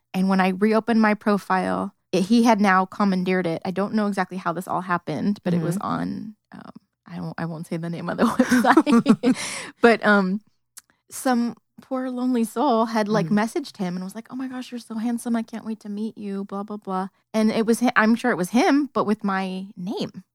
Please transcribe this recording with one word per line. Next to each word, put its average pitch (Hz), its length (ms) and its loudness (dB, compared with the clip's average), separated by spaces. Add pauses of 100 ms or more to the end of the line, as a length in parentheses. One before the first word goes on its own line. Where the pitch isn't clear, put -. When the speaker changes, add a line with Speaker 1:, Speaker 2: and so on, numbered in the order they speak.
(140)
Speaker 1:
And 185 160 2
when 190 120 4
I 185 80 4
reopened 220 520 2
my 214 120 4
profile, 185 800 -2 (180)
it, 190 120 2
he 226 200 4
had 233 160 4
now 190 260 4
commandeered 185 600 0
it. 165 180 -4
I 185 60 -4
don't 190 220 -4
know 214 140 0
exactly 190 300 -4
how 180 160 -6
this 175 140 -8
all 165 140 -4
happened, 180 640 -4
but 180 100 0
it 175 80 0
was 165 160 -2
Speaker 2:
Mm-hmm. - 100 -6
Speaker 1:
on, 196 480 -6 (160)
um, - 200 -20 (360)
I 175 140 -12
won't, 165 160 -10
I 165 80 -6
won't 165 220 -10
say 170 100 -6
the 170 120 -8
name 170 200 -8
of - 80 -6
the - 60 2
<laughs> - 20 4
website. 247 1120 4 (460)
But, 233 240 6
um, 202 360 2 (680)
some 240 440 -2 (260)
poor 262 280 -6
lonely 247 340 0
soul 226 420 2
had, 226 220 0
like, 202 200 0
Speaker 2:
Mm-hmm. 202 120 2
Speaker 1:
messaged 233 380 -4
him 180 180 -4
and 185 80 -8
was 190 120 -12
like, 226 140 -14
"Oh 247 60 -10
my 262 120 -8
gosh, 254 240 -10
you're 247 80 -10
so 226 160 -12
handsome. 233 400 -2
I 226 80 -2
can't 220 220 -12
wait 220 160 -8
to 208 80 -14
meet 208 280 -8
you, 196 280 -6
blah, 101 180 -8
blah, 107 140 -10
blah." 190 300 -4 (260)
And 220 180 2
it 220 140 0
was 226 140 2
hi-, 240 160 0
I'm 220 200 6
sure 240 160 0
it 160 60 0
was 175 120 -2
him, 285 440 2
but 190 120 0
with 208 180 -2
my 190 440 -4 (100)
name, 185 460 -8 (120)